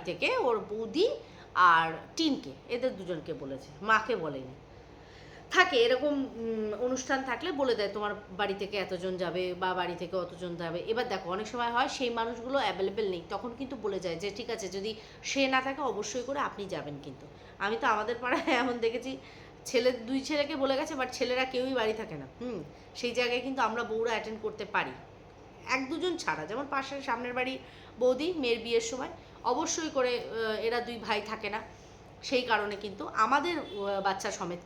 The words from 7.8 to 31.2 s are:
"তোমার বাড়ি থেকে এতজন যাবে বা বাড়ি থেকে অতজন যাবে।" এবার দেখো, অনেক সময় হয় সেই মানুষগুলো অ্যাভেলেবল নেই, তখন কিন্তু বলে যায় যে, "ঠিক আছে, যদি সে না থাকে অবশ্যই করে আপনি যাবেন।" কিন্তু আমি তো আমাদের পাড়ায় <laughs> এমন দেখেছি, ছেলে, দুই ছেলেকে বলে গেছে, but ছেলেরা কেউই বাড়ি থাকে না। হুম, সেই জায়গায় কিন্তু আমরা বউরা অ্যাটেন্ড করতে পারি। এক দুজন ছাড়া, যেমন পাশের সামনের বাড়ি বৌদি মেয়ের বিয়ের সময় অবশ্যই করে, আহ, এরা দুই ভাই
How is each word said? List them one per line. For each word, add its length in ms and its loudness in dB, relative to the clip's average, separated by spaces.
"তোমার 220 -2
বাড়ি 240 0
থেকে 220 -4
এতজন 400 -2
যাবে 380 0
বা 200 2
বাড়ি 240 0
থেকে 180 -4
অতজন 400 -4
যাবে।" 220 -2
এবার 300 0
দেখো, 220 -2
অনেক 160 -2
সময় 260 -2
হয় 160 4
সেই 220 0
মানুষগুলো 480 0
অ্যাভেলেবল 520 2
নেই, 180 -4
তখন 300 -4
কিন্তু 180 -6
বলে 240 -2
যায় 160 -2
যে, 200 -4
"ঠিক 140 -6
আছে, 180 -4
যদি 260 -4
সে 260 4
না 120 4
থাকে 220 -2
অবশ্যই 400 -2
করে 160 -4
আপনি 280 -2
যাবেন।" 360 -6
কিন্তু 240 -14
আমি 220 0
তো 60 2
আমাদের 340 2
পাড়ায় 240 2
<laughs> 180 4
এমন 160 0
দেখেছি, 380 0
ছেলে, 280 4
দুই 280 -2
ছেলেকে 360 0
বলে 200 2
গেছে, 180 0
but 180 0
ছেলেরা 320 2
কেউই 300 0
বাড়ি 180 4
থাকে 220 -6
না। 120 -8
হুম, 240 -6
সেই 160 -2
জায়গায় 300 2
কিন্তু 220 0
আমরা 220 2
বউরা 260 0
অ্যাটেন্ড 320 -2
করতে 220 -4
পারি। 260 0
এক 220 0
দুজন 260 0
ছাড়া, 300 -2
যেমন 240 -4
পাশের 320 -2
সামনের 300 -2
বাড়ি 260 -2
বৌদি 340 4
মেয়ের 260 2
বিয়ের 220 2
সময় 280 -2
অবশ্যই 460 2
করে, 300 2
আহ, 400 -2
এরা 200 2
দুই 180 -4
ভাই 280 0